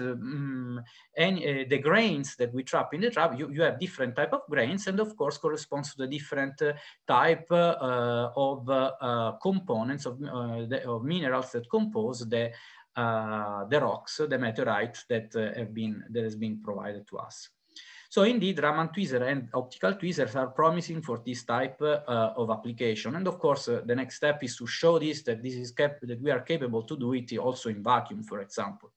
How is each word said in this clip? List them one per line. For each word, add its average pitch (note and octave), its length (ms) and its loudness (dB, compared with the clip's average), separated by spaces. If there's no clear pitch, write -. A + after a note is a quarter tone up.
uh, B2 140 -2
mm, B2+ 680 -6
any, F3 320 2
uh, C3+ 220 0
the C3+ 100 4
grains G3 460 4
that A#2+ 180 0
we C3 100 -2
trap D3 300 0
in E3 80 -2
the A#3+ 80 2
trap, E3 300 2
you, D#3 160 -4
you D#3 80 2
have B2+ 160 2
different B2+ 360 -2
type D3+ 180 2
of C#4 160 0
grains, D3 380 0
and G3 120 0
of G#3+ 160 0
course D3 220 -2
corresponds D3+ 580 -4
to - 80 -16
the C3 40 -2
different, C#3 440 -4
uh, D3 120 2
type, D#3+ 420 4
uh, B2+ 840 4
of, C3+ 340 0
uh, C3+ 300 2
uh, A#2 380 0
components C#3 680 0
of, B2 160 -4
uh, A#2+ 460 -4
the, C3 180 -2
of A#2 180 -2
minerals C3 500 0
that A#2+ 160 -4
compose A2 580 0
the, A#2 240 2
uh, G#2+ 760 0
the A#2+ 80 6
rocks, - 380 -2
the C#3+ 200 0
meteorite A2+ 600 0
that, A2+ 280 -2
uh, A2 220 -2
have A2 160 -6
been, A2 360 -4
that A2+ 140 -2
has A2 120 -4
been G#2+ 260 -4
provided G#2 460 -8
to - 100 -10
us. - 320 -12
So G3 60 8
indeed, G3 340 4
Raman D3+ 300 2
tweezer C#3 340 0
and C3 220 -2
optical C3 400 0
tweezers D3+ 420 0
are C3 120 0
promising D#3+ 560 2
for A2+ 200 -4
this B2 200 -6
type, C3 400 0
uh, A#2+ 520 2
of A2+ 140 0
application. A#2 680 -2
And F#3 120 0
of F3+ 100 -2
course, C#3 300 2
uh, A#2+ 180 0
the A#2+ 80 2
next B2+ 220 -2
step C#3+ 280 0
is B2 120 -4
to A#2+ 100 -10
show E3 320 4
this, D3+ 240 0
that A2+ 220 -2
this B2+ 100 -4
is B2 160 -8
cap-, D3 320 0
that A#2+ 180 -6
we C#3 120 2
are B2+ 80 2
capable B2 420 -2
to C#3+ 160 -6
do B2 160 0
it B2 240 -4
also B2 320 -2
in G#2 140 -6
vacuum, A2+ 400 2
for G#2 180 -8
example. G2+ 560 -8